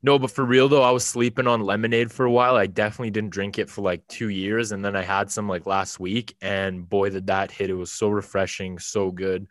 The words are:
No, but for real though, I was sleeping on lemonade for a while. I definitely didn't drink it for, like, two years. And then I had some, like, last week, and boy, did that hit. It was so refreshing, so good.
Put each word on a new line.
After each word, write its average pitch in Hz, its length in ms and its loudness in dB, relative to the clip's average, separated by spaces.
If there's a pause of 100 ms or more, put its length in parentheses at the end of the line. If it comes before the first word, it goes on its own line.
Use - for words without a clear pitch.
No, 143 160 6
but 127 120 0
for 135 140 -2
real 127 240 6
though, 139 140 6
I 123 100 6
was 123 120 0
sleeping 120 440 0
on 117 140 4
lemonade 113 500 0
for 131 120 0
a 123 60 4
while. 123 240 4
I 104 120 4
definitely 107 440 -2
didn't 104 200 -4
drink 98 280 -4
it 104 100 -2
for, - 140 -10
like, 90 260 -2
two 113 200 -6
years. 104 440 -2
And 98 100 -8
then 101 140 -4
I 95 60 0
had 98 280 0
some, 104 180 -6
like, 90 180 -4
last 95 340 -2
week, 104 400 -4
and 95 480 -4
boy, 101 220 2
did 95 160 -6
that 95 240 0
hit. 98 180 -4
It 92 60 -2
was 90 180 -8
so 107 160 -2
refreshing, 95 680 -4
so 98 320 -2
good. 92 400 -4